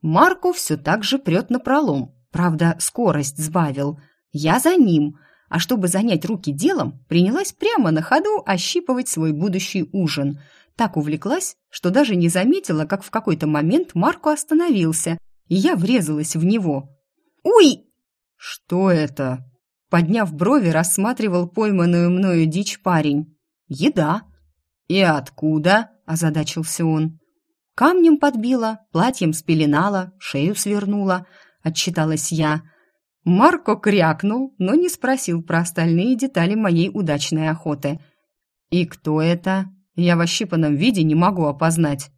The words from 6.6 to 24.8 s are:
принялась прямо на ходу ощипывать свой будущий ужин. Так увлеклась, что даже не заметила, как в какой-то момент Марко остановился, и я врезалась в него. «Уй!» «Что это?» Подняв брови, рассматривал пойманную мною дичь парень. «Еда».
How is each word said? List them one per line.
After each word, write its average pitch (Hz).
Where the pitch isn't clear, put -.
принялась 202
прямо 392
на 160
ходу 415
ощипывать 254
свой 160
будущий 185
ужин. 147
Так 233
увлеклась, 156
что -
даже 226
не 170
заметила, 185
как 196
в -
какой-то 160
момент 160
Марко 302
остановился, 208
и 170
я 247
врезалась 165
в 160
него. 175
«Уй!» 370
«Что -
это?» 143
Подняв 170
брови, 196
рассматривал 180
пойманную 175
мною 180
дичь 175
парень. 156
«Еда». 165